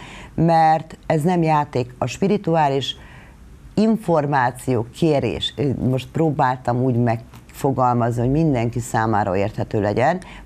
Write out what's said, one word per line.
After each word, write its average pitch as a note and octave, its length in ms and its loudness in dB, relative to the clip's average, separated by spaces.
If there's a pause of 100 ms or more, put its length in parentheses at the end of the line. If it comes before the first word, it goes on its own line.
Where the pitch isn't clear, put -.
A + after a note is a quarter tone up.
(340)
mert D#3+ 720 2
ez D#3+ 160 0
nem F3 200 2
játék. D3 560 0
A C3 80 -2
spirituális E3 920 0 (800)
információ C#3+ 1200 0
kérés, C#3 600 0 (240)
most B2+ 300 -2
próbáltam C3 720 0
úgy B2+ 140 0
megfogalmazni, A#2+ 1200 0
hogy B2 100 0
mindenki B2 500 0
számára G#2+ 560 0
érthető G#2 440 -2
legyen, A#2 400 0 (260)